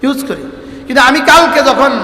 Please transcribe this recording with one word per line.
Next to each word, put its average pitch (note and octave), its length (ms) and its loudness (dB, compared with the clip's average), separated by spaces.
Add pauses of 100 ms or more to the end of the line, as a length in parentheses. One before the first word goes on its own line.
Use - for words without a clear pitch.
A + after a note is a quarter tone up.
ইউজ C4+ 240 -2
করি। D#3+ 140 -8 (460)
কিন্তু B3 160 2
আমি C4 160 4
কালকে E4 420 4
যখন C4 420 2